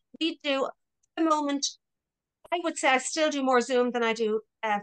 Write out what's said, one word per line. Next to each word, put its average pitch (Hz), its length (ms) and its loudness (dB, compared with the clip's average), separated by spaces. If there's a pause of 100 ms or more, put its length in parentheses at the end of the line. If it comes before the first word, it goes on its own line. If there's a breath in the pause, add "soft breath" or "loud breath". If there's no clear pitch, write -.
(200)
we 320 240 -2
do, 269 220 0
at - 60 -8 (440)
the 330 80 0
moment, 294 420 0 (840)
I 349 100 0
would 339 160 -4
say 302 100 2
I 262 100 4
still 302 320 -2
do 285 120 -4
more 254 180 4
Zoom 247 300 0
than 233 140 -2
I 226 80 2
do, 220 280 0 (220)
uh, 208 200 0